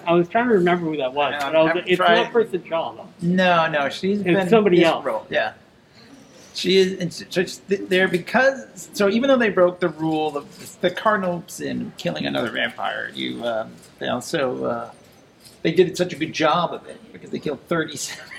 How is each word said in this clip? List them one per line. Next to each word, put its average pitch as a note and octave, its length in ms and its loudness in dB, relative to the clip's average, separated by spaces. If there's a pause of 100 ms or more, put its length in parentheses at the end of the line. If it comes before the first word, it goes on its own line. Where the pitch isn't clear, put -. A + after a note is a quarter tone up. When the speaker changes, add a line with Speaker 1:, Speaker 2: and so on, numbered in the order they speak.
Speaker 1:
I E3+ 60 4
was F3 160 4
trying A#3+ 180 0
to A#3 60 4
remember F3 360 2
who D#3 80 -4
that C3 160 -4
was, C#3+ 240 0
Speaker 2:
I C#3+ 140 -4
know, - 0 -
Speaker 1:
but D#3 40 2
I D#3+ 80 6
was D#3+ 80 4
Speaker 2:
I'm E3+ 40 0
Speaker 1:
like, F3 140 -4
"It's F3+ 80 4
Speaker 2:
trying F3+ 260 4
Speaker 1:
not - 80 -6
Kristen G#3 300 0
Schaal, D#3+ 340 -4
though." - 120 -16 (140)
Speaker 2:
No, F3 480 4
no, C#3+ 200 0
she's G3 320 -2
Speaker 1:
It's F#3 40 -6
Speaker 2:
been F3+ 220 4
Speaker 1:
somebody G3+ 300 6
Speaker 2:
this E3+ 100 8
Speaker 1:
else. C3 160 0
Speaker 2:
role. A2+ 260 -4
Yeah. B2+ 240 -2 (1000)
She F#3 240 2
is, F#3+ 220 4
and F3 140 -4
so, - 160 -14
so F3+ 120 0
it's - 160 -6
th-, G3 320 -4
they're F#3 180 4
because, B3 840 -2
so G3+ 160 2
even A#3 180 2
though C4+ 100 6
they A#3 120 2
broke F3+ 320 2
the F3 80 2
rule, D#3 420 -2
the, C#3+ 140 -6 (340)
the F3+ 100 0
cardinal F#3 580 -2
sin C3+ 340 -8
of - 160 -12
killing D#3 280 -4
another C3+ 240 -4
vampire, A2+ 640 -6
you, B2+ 320 -8
um, A#2 260 -4 (280)
they C3+ 80 -6
also, C3 560 -4
uh, A#2 280 -6 (720)
they E3 100 0
did E3+ 240 2
such - 160 -2
a - 20 -8
good D3+ 160 -6
job D#3+ 400 0
of - 160 -12
it - 140 -16 (100)
because - 180 -20
they D3 100 -8
killed C#3+ 280 -6
thirty-seven D#3 560 -4 (160)